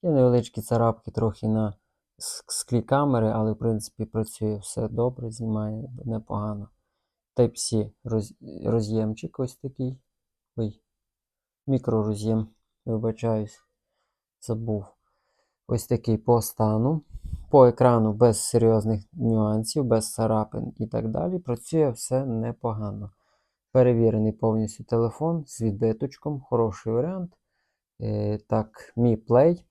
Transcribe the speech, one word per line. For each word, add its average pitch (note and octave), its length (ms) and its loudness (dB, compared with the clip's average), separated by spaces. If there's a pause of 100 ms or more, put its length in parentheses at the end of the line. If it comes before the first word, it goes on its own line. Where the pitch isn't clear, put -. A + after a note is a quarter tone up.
Є F#3 80 -2
невеличкі B2 520 2
царапки A2+ 500 0
трохи A2 360 -2
на A2 260 0 (460)
с-, - 280 -12
склі - 340 -2
камери, C3+ 480 2
але, A2 220 0
в A2 60 -4
принципі, A2 480 -4
працює G#2+ 520 -4
все A2 300 -8
добре, A#2 440 -4
знімає A2 580 -6 (160)
непогано. G#2 640 -6 (680)
Type-C A2+ 560 0 (120)
роз-, A2 300 -4 (320)
роз'ємчик A2 720 -2
ось C3 160 -6
такий. C3 440 -8 (560)
Ой, A2 260 -6 (840)
мікророз'єм, A2 800 0 (380)
вибачаюсь, A2 760 -4 (800)
забув. A2 440 -4 (840)
Ось - 200 -2
такий A2+ 300 0
по A#2 240 4
стану. A2 600 0 (480)
По C3+ 160 10
екрану A#2+ 480 4
без A2+ 300 4
серйозних A2 600 2 (100)
нюансів, A2 680 0
без A2+ 300 0
царапин A2 640 -2
і A2 100 -6
так A2+ 220 -4
далі. F3 300 -4
Працює D3+ 500 -2
все B2+ 360 -4
непогано. G#2+ 840 -6 (640)
Перевірений A2+ 580 4
повністю A2 520 -2
телефон C#3+ 640 -2
з - 140 -12
відбиточком, A2+ 800 -2
хороший A2+ 520 -2
варіант. F3 400 -4 (680)
Е, G#2+ 360 -2
так, - 600 -4
Mi A#2 280 2
Play D3 460 4